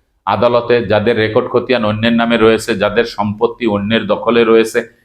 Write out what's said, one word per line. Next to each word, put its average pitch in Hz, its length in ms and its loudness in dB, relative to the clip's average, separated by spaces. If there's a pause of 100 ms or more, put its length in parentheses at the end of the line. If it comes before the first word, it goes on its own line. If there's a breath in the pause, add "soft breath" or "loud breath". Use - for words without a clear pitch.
(240)
আদালতে, 117 640 0
যাদের 107 300 0
রেকর্ড 110 320 -2
খতিয়ান 120 360 -2
অন্যের 107 280 0
নামে 117 240 2
রয়েছে, 110 380 2
যাদের 101 300 0
সম্পত্তি 113 600 -4
অন্যের 104 400 -2
দখলে 117 380 0
রয়েছে, 113 440 2 (160)